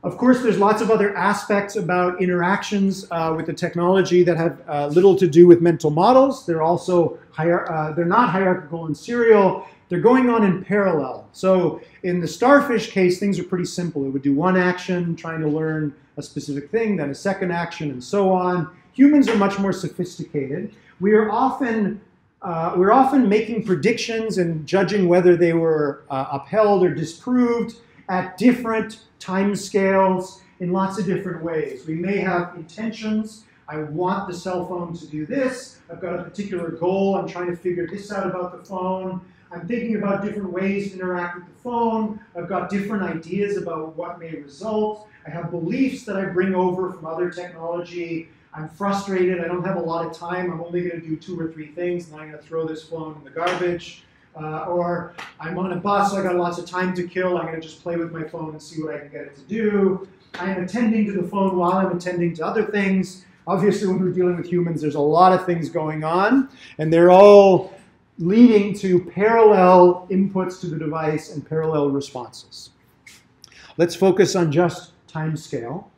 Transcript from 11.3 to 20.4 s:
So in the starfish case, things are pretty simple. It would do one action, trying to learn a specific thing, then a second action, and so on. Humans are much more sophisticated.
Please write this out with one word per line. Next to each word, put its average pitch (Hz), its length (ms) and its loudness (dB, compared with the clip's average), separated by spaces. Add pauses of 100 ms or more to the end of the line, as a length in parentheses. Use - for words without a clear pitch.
So 185 480 2 (220)
in 180 160 -2
the 170 80 -4
starfish 262 640 2
case, 180 300 2
things 196 180 0
are 180 60 -6
pretty 180 200 -4
simple. 170 400 -6
It 135 40 -4
would 135 140 -6
do 143 120 2
one 180 220 2
action, 180 580 -2
trying 160 260 -10
to 156 60 -2
learn 156 480 -4 (220)
a 147 60 -12
specific 143 480 -10
thing, 214 260 0
then 143 140 -4
a 135 40 -8
second 190 380 -4
action, 170 400 -6
and 123 100 -12
so 196 300 0
on. 180 380 0 (240)
Humans 285 340 6
are 226 80 2
much 196 240 2
more 196 120 0
sophisticated. 170 1000 -8 (240)